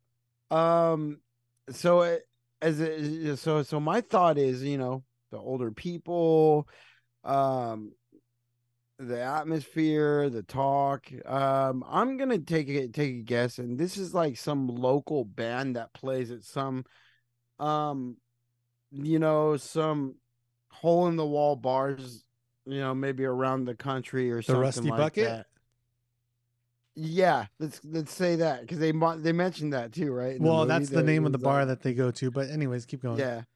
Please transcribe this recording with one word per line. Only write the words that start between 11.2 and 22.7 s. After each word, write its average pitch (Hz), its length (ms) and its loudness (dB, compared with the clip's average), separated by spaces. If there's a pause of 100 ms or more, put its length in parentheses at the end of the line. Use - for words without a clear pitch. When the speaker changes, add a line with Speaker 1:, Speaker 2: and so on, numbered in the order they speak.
Speaker 1:
Um, 135 640 0
I'm 247 300 0
gonna 254 200 0
take 156 320 -2
a, 139 200 -2
take 139 260 -2
a 117 80 -10
guess, 120 340 0
and 123 220 -6
this 185 180 -2
is, 185 160 -8
like, 156 240 0
some 139 300 -2
local 127 580 0
band 120 520 -4
that 113 160 -10
plays 131 360 -4
at 117 140 -14
some, 131 420 -6 (720)
um, 143 580 -2 (720)
you 147 280 0
know, 156 380 4
some 151 580 -2 (540)
hole 170 380 4
in 170 80 2
the 160 100 0
wall 147 300 2
bars, 131 680 -2 (400)
you 139 140 -6